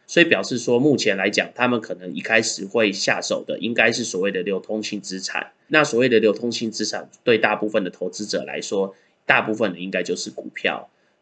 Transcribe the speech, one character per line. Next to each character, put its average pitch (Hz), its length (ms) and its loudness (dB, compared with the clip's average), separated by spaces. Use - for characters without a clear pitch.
所 - 140 2
以 165 40 6
表 98 180 2
示 123 140 -4
说 120 220 2
目 139 180 4
前 101 180 2
来 98 140 0
讲， 98 260 0
他 123 120 2
们 120 120 2
可 95 140 -8
能 87 200 -10
一 73 60 -8
开 113 220 2
始 104 240 -6
会 107 260 2
下 98 300 0
手 - 240 -4
的 - 140 -6
应 117 140 -4
该 117 180 4
是 120 120 -2
所 101 160 -4
谓 98 120 0
的 92 100 -4
流 92 180 -2
通 110 240 -6
性 104 160 -6
资 95 220 -10
产。 - 300 -8
那 151 160 4
所 117 160 2
谓 131 100 4
的 113 100 6
流 107 140 6
通 120 180 -2
性 113 200 -4
资 110 140 -4
产 - 240 -8
对 117 140 6
大 107 180 2
部 107 140 -2
分 107 140 0
的 90 60 -4
投 92 200 -6
资 104 160 -8
者 92 200 -4
来 71 140 -8
说， 98 360 -4
大 127 160 4
部 110 120 -2
分 107 200 0
的 85 60 -12
应 92 120 -6
该 92 100 0
就 90 140 -2
是 110 160 -8
股 - 220 -12
票。 - 360 -4